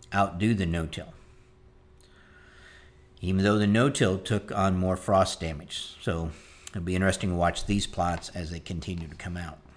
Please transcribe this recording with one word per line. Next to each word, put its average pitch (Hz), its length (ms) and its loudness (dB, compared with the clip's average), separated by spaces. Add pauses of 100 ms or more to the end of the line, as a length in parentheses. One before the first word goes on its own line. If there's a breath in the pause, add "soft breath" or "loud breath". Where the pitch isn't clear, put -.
(140)
outdo 98 400 2
the 95 120 0
no-till, 82 460 -4 (2000 loud breath)
even 95 240 2
though 104 140 6
the 104 80 4
no-till 110 520 4
took - 340 -4
on 95 240 2
more 92 200 0
frost 95 420 2
damage. - 640 -10
So 82 300 -2 (400 loud breath)
it'll 92 120 -8
be 92 120 -2
interesting 92 360 2
to 87 60 0
watch 85 300 0
these 101 200 0
plots 87 440 -4
as 85 200 -10
they 85 100 -8
continue 85 460 -8
to 71 80 -14
come 87 220 -10
out. 82 220 -10 (180)